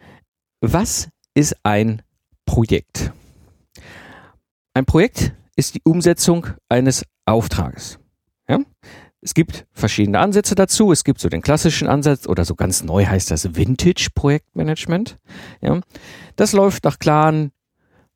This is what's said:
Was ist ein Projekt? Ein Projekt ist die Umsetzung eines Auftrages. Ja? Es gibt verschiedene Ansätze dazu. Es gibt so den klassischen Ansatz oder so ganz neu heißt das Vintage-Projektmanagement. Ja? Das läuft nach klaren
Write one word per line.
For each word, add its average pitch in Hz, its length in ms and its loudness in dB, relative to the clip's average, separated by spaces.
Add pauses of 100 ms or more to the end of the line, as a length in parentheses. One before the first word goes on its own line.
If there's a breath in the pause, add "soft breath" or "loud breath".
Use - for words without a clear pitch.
(600 soft breath)
Was 165 480 -2 (260)
ist 147 300 0
ein 110 380 0 (440)
Projekt? - 680 -2 (1600 loud breath)
Ein 131 100 0
Projekt 156 500 0 (220)
ist - 200 -2
die - 100 -10
Umsetzung 170 640 2 (200)
eines 127 380 0 (200)
Auftrages. - 760 -4 (500)
Ja? - 100 0 (640 loud breath)
Es - 120 -10
gibt - 380 -2
verschiedene 101 480 0
Ansätze 202 360 0
dazu. 196 360 2
Es - 140 2
gibt 135 160 0
so - 80 -2
den - 120 -6
klassischen 151 460 0
Ansatz 139 400 0
oder 90 160 0
so 85 120 -4
ganz - 280 -2
neu 90 220 2
heißt 95 260 0
das 82 240 -4
Vintage-Projektmanagement. 156 1600 -2 (440 loud breath)
Ja? 160 180 0 (560 loud breath)
Das 208 160 2
läuft 196 320 2
nach 151 160 0
klaren 156 520 2 (640)